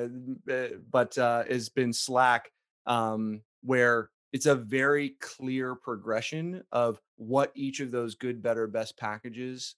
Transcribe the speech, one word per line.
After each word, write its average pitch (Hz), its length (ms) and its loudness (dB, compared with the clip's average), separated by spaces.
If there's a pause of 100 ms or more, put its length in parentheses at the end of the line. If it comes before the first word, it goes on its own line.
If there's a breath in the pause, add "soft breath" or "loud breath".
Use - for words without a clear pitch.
m-, 127 460 -8
uh, 123 260 -2 (140)
but, 123 260 2
uh, 120 280 4
has 120 240 -2
been 123 240 2
Slack, 123 600 4 (340)
um, 110 560 -2 (200)
where 120 480 4 (220)
it's 135 140 -2
a 143 80 8
very 135 640 0
clear 131 540 -6
progression 123 880 -6 (100)
of 117 280 2 (160)
what 127 380 0
each 135 260 -6
of 131 100 -6
those 117 240 -4
good, 123 280 -6
better, 113 240 0
best 110 320 -6
packages 123 800 -10